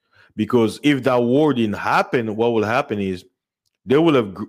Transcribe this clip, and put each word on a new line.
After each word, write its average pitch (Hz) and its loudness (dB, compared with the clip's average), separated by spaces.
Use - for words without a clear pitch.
Because 110 0
if 139 0
that 123 2
war 139 2
didn't 113 -2
happen, 117 -2
what 117 0
will 110 0
happen 110 -2
is 95 -6
they 127 4
will 165 4
have 110 0
gr-, 104 -10